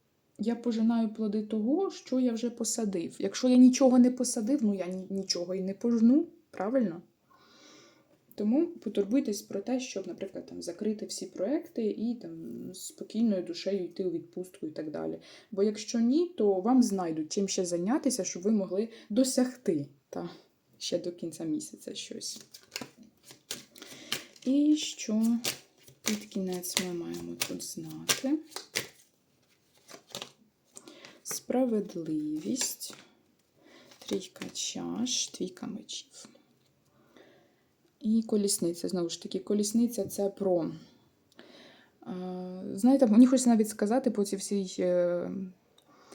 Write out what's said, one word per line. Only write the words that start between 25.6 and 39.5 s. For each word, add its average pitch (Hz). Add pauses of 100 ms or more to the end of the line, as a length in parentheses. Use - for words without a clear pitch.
під 208
кінець 185
ми 180
маємо 170 (120)
тут 180
знати? 165 (2750)
Справедливість, 175 (1040)
трійка -
чаш, -
двійка -
мечів. - (1700)
І 220
колісниця. 196
Знову 175
ж -
таки, -
колісниця — 208